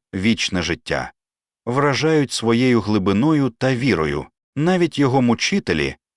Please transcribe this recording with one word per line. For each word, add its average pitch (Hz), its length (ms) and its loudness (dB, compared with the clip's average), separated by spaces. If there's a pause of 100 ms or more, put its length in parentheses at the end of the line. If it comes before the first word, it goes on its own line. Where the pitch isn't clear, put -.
(140)
вічне 95 480 -2
життя», 76 500 -4 (540)
вражають 139 680 0
своєю 117 480 2
глибиною 107 680 0
та 131 240 -2
вірою. 80 520 -2 (300)
Навіть 170 420 0
його 135 240 2
мучителі, 104 760 -2 (200)